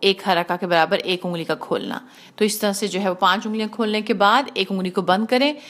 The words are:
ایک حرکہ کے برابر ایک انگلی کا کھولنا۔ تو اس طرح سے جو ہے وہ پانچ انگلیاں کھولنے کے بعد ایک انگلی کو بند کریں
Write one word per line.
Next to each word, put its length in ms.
ایک 280
حرکہ 280
کے 100
برابر 320
ایک 280
انگلی 180
کا 100
کھولنا۔ 440
تو 80
اس 140
طرح 140
سے 140
جو 140
ہے 80
وہ 60
پانچ 320
انگلیاں 220
کھولنے 320
کے 140
بعد 280
ایک 180
انگلی 180
کو 120
بند 240
کریں 260